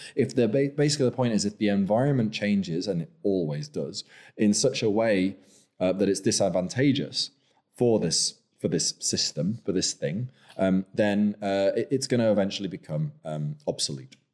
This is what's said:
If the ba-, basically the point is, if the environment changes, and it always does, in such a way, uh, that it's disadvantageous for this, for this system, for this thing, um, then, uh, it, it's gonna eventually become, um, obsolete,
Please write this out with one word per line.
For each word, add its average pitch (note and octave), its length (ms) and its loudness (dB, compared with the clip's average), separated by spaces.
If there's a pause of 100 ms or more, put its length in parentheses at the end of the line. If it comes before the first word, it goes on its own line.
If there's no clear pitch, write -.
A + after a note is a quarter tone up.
(140)
If - 200 -2
the A#2+ 140 2
ba-, C#3 260 0
basically D3 320 2
the A#2 100 -2
point A#2+ 180 0
is, G2+ 100 0
if G2+ 140 -4
the G#2 100 2
environment G#2+ 640 2
changes, G2 560 -2
and E2+ 140 -2
it D2+ 80 -10 (120)
always D2+ 460 -2
does, E2 360 -8 (320)
in G#2 180 4
such - 280 0
a A2+ 60 2
way, G#2 480 2 (440)
uh, F#2 120 2
that F#2+ 160 2
it's F#2+ 120 0
disadvantageous G2 1120 0 (420)
for A#2 260 4
this, - 360 0 (240)
for G#2 100 -2
this - 300 -2
system, - 640 -2
for G2 80 -4
this F2+ 200 -2
thing, G2 360 -4 (280)
um, F#2+ 360 2
then, G#2 480 2
uh, G2 340 2
it, A#2 160 -2
it's C3 160 -2
gonna A#2 240 2
eventually G2 380 0
become, D#2 440 -6 (120)
um, D2+ 320 -6 (100)
obsolete, D#2 500 -6 (180)